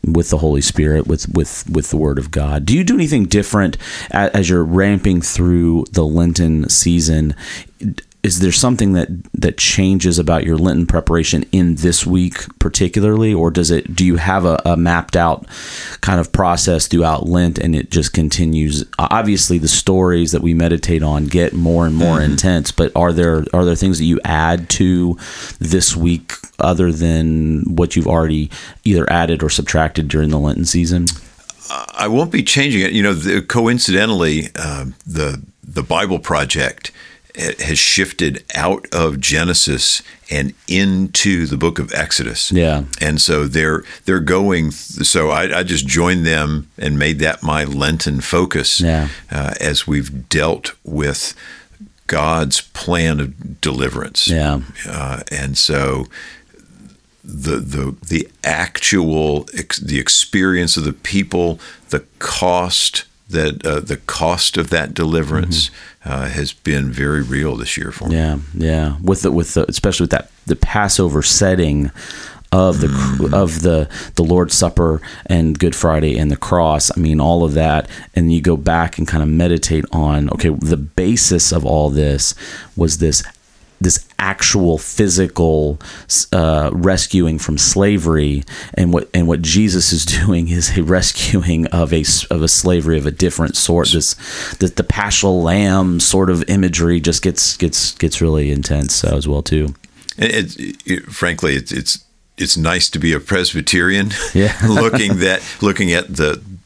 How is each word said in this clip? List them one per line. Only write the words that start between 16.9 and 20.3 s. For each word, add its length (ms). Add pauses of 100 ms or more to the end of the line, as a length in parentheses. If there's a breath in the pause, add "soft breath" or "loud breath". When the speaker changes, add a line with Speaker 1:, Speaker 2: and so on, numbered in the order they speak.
Speaker 1:
Lent 300
and 180
it 140
just 220
continues? 720 (160)
O-, 120
obviously, 460
the 120
stories 640